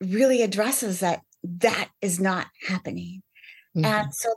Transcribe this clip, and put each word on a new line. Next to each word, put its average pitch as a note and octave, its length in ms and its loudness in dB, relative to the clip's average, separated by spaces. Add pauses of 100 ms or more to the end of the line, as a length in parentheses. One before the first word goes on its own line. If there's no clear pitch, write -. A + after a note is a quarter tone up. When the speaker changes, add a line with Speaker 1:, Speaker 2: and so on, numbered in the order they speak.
Speaker 1:
really A#3+ 420 4
addresses G#3 580 0
that F3 200 0 (220)
that F3 480 0 (100)
is F3+ 200 -2
not F#3 260 0 (200)
happening. F3+ 560 -6 (540)
Speaker 2:
Mm-hmm. D#3 100 4
Speaker 1:
And G#3+ 280 0
so A#3 220 -4